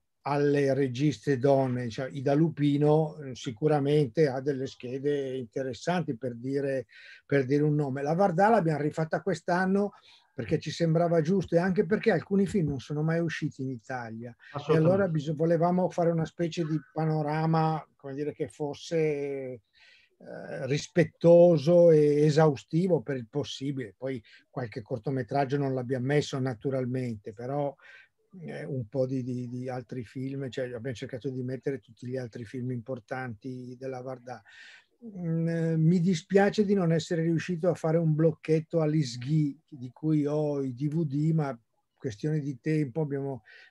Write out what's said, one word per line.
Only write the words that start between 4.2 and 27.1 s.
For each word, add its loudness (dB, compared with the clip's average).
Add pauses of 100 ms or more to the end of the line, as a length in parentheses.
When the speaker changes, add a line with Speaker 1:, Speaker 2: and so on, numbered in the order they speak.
Speaker 1:
ha -4
delle -4
schede -4
interessanti, -4
per -8
dire, -4 (400)
per 2
dire 2
un 2
nome. -2
La 0
Vardà 4
l'abbiamo 2
rifatta -2
quest'anno -2 (380)
perché -4
ci -8
sembrava 2
giusto, 0
e 4
anche 2
perché 0
alcuni 0
film 0
non -4
sono -6
mai 0
usciti -4
in -4
Italia. -10
E -20 (180)
Speaker 2:
Assolutamente. 2
Speaker 1:
allora 2
bis-, -4
volevamo 2
fare 0
una 0
specie -4
di -2 (140)
panorama, 0 (120)
come -12
dire, -6
che -6
fosse, -8
eh, -4 (1040)
rispettoso 6
e 6
esaustivo 2
per -6
il -8
possibile. -6
Poi -8 (260)
qualche -8
cortometraggio -2
non -2
l'abbiamo -4
messo, 0
naturalmente, -4